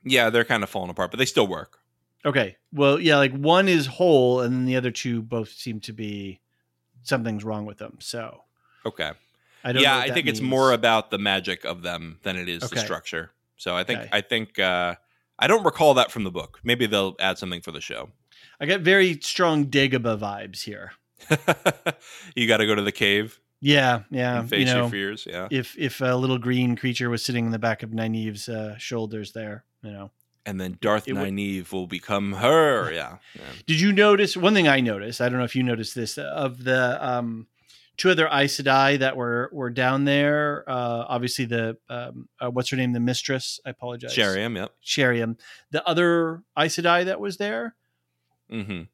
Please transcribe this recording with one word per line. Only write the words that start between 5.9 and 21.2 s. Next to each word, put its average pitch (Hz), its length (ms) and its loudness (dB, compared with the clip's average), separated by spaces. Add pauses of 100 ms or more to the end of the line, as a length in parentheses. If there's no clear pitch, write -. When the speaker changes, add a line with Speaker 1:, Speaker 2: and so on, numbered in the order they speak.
Speaker 2:
be, 101 480 -10 (640)
something's 113 400 -4
wrong 107 220 -6
with 104 120 -16
them. 110 220 -16
So - 440 -12 (420)
Speaker 1:
Okay. 80 260 -6 (520)
Speaker 2:
I 127 80 -4
don't 131 100 2
Speaker 1:
Yeah, 139 100 6
Speaker 2:
know 135 60 4
what 127 60 0
Speaker 1:
I 139 60 -2
Speaker 2:
that 127 40 -4
Speaker 1:
think 151 140 -2
it's 110 120 -4
Speaker 2:
means. 131 100 -2
Speaker 1:
more 131 240 6
about 113 380 2
the 101 60 -4
magic 95 480 -2
of 87 160 -8
them 85 420 -10
than 92 140 -6
it 90 100 -8
is 85 140 -8
the - 60 -8 (100)
Speaker 2:
Okay. - 20 -2
Speaker 1:
structure. 82 520 -8 (260)
So 90 180 -6
I 90 80 -2
think, 110 180 -4
Speaker 2:
Okay. 110 100 -14
Speaker 1:
I 104 100 0
think, 110 380 -4
uh, 90 360 0 (420)
I 123 100 2
don't 208 160 4
recall 156 320 4
that 123 160 4
from 110 140 -6
the 90 60 -6
book. 85 320 -12
Maybe 120 220 2
they'll 101 340 0
add 95 180 0
something 90 240 -8
for 85 100 -12
the 71 100 -12
show. 60 280 -12 (500)
Speaker 2:
I 147 60 -6
got 185 160 0
very 185 400 4
strong 156 460 0
Dagobah 127 520 2
vibes 101 440 -10
here. 98 300 -14 (360)